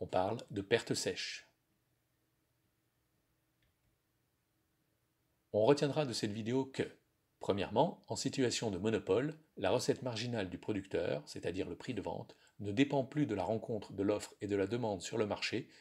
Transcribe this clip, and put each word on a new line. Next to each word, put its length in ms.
On 60
parle 320
de 120
perte 320
sèche. 500
On 120
retiendra 400
de 80
cette 200
vidéo 340
que, 240
premièrement, 680
en 80
situation 540
de 60
monopole, 640
la 140
recette 320
marginale 480
du 80
producteur, 680
c'est-à-dire 440
le 80
prix 180
de 80
vente, 340
ne 140
dépend 320
plus 220
de 80
la 100
rencontre 500
de 80
l'offre 400
et 60
de 80
la 100
demande 340
sur 160
le 100
marché, 440